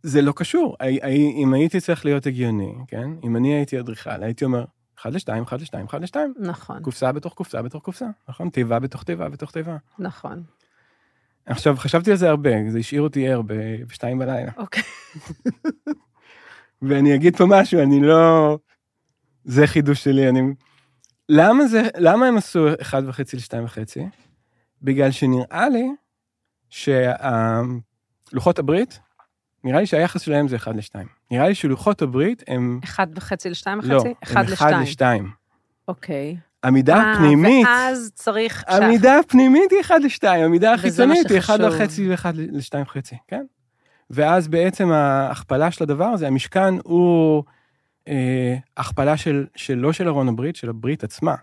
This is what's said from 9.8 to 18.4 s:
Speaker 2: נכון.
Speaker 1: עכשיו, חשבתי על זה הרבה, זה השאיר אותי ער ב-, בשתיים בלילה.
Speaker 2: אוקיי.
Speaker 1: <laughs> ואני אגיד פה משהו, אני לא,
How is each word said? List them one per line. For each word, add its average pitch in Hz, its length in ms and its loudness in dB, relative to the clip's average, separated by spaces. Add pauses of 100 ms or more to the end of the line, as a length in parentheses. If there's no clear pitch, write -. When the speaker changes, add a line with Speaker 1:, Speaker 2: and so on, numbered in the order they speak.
Speaker 2:
נכון. 175 440 -14 (1000)
Speaker 1:
עכשיו, 139 320 -2
חשבתי 170 340 -2
על 196 60 4
זה 175 120 2
הרבה, 147 220 0 (180)
זה 117 100 -4
השאיר 139 220 -6
אותי 143 260 -2
ער 127 140 -2
ב-, 110 460 -8
בשתיים 127 320 -8
בלילה. 127 380 -6
Speaker 2:
אוקיי. - 260 -6 (1080)
Speaker 1:
<laughs> - 920 -20
ואני 139 340 2
אגיד 170 220 2
פה 180 120 6
משהו, 190 320 4
אני 139 200 4
לא, 160 560 6 (840)